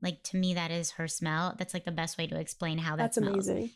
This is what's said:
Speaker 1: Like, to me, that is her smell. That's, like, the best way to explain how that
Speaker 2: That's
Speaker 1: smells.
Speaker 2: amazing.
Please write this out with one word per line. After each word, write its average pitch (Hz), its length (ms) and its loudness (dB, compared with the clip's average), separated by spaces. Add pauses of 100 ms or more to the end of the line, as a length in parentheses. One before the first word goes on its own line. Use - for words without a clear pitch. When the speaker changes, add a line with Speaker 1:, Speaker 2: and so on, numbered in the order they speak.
Speaker 1:
Like, 180 220 -2
to - 120 -2
me, 185 180 4
that 170 160 0
is 165 220 0
her 165 160 -4
smell. 160 480 0
That's, - 160 -4
like, 180 120 -4
the 175 80 -2
best 165 260 -2
way 165 80 0
to 160 120 -2
explain 160 400 -2
how 160 180 0
that 233 180 2
Speaker 2:
That's - 20 4
Speaker 1:
smells. 196 320 2
Speaker 2:
amazing. 196 280 0